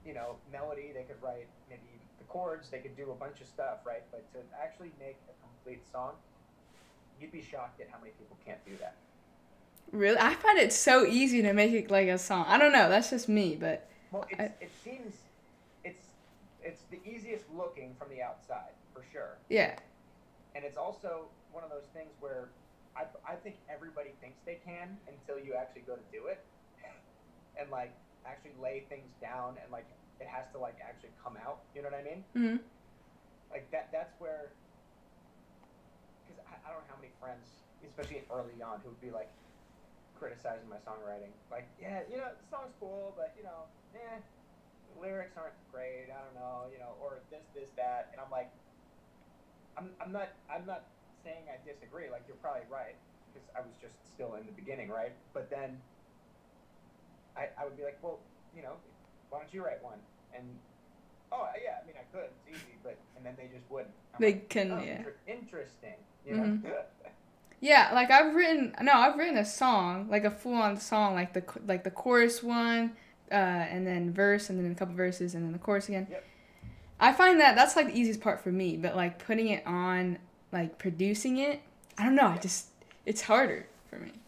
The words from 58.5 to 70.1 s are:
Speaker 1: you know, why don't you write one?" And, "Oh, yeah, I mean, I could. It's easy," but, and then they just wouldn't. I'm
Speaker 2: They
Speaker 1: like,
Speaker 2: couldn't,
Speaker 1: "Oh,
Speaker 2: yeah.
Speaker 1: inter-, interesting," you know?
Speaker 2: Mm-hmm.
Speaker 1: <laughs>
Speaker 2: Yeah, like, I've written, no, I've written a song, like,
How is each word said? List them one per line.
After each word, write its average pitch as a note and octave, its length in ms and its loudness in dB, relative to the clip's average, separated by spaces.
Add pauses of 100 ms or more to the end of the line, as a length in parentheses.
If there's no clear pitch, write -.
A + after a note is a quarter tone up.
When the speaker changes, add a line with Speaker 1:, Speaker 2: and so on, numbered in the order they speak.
Speaker 1:
you E3 80 -20
know, C#3 140 -16 (540)
why C#3+ 100 -10
don't D3+ 140 -20
you F#3 100 -10
write C#3 180 -8
one?" A2+ 160 -16 (380)
And, B2 80 -18 (880)
"Oh, B3 160 -6 (140)
yeah, - 200 -8
I - 40 -20
mean, D3+ 100 -20
I B2+ 80 -20 (100)
could. F#3 140 -12 (180)
It's D#3+ 140 -20
easy," - 240 -20
but, A#2+ 140 -14 (180)
and B2+ 80 -20
then B2+ 140 -14
they B2+ 100 -18
just B2+ 220 -20
wouldn't. C3+ 240 -10 (200)
I'm - 60 -12
Speaker 2:
They G#3+ 140 6
Speaker 1:
like, G3 160 -10
Speaker 2:
couldn't, F#3+ 220 0
Speaker 1:
"Oh, F#3 100 -6
Speaker 2:
yeah. - 160 -8
Speaker 1:
inter-, A3 180 -14 (100)
interesting," F#3+ 680 -16 (320)
you A3 100 -6
know? A3 80 0
Speaker 2:
Mm-hmm. G#3 300 -2
Speaker 1:
<laughs> - 60 -6 (840)
Speaker 2:
Yeah, C4+ 300 10
like, B3 180 4
I've D4+ 240 10
written, D#4+ 460 4
no, C#4 140 8
I've C#4 240 8
written D#4+ 180 0
a G#3+ 80 2
song, G3+ 640 2
like, G#3 160 2